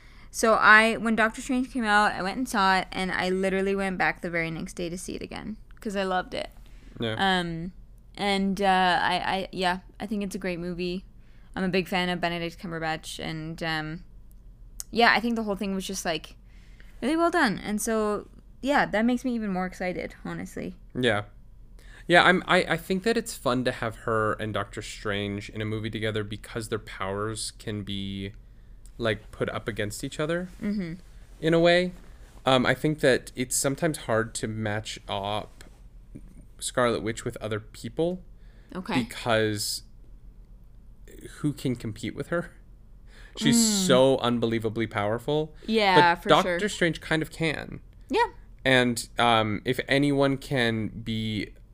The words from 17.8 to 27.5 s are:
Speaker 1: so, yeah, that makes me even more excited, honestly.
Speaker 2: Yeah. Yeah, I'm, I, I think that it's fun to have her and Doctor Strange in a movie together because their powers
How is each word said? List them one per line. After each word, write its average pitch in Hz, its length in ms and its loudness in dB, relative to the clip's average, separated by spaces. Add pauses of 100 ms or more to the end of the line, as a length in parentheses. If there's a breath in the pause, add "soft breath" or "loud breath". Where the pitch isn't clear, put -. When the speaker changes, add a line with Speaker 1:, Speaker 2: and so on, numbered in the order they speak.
Speaker 1:
so, 214 480 -2 (320)
yeah, 254 240 2
that 196 220 0
makes 247 180 0
me 254 100 -2
even 220 160 -4
more 185 140 -2
excited, 180 600 -6
honestly. 175 500 -8 (240)
Speaker 2:
Yeah. 110 240 2 (840 loud breath)
Yeah, 170 160 8
I'm, 175 240 6
I, 180 160 4
I 165 120 0
think 185 280 -4
that 226 120 2
it's 226 200 -4
fun 127 280 0
to 127 80 0
have 113 260 -6
her 110 360 2
and 107 180 -4
Doctor 101 300 -4
Strange 101 680 -4
in 107 100 -8
a 107 60 -4
movie 107 240 -4
together 107 340 -2
because 110 440 -8
their 110 120 -2
powers 104 720 -6